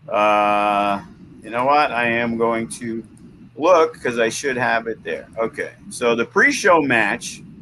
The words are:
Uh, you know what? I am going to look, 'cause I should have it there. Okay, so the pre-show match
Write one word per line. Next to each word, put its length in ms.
Uh, 920
you 60
know 160
what? 260
I 180
am 280
going 300
to 240
look, 460
'cause 180
I 100
should 260
have 320
it 160
there. 240
Okay, 340
so 260
the 100
pre-show 560
match 600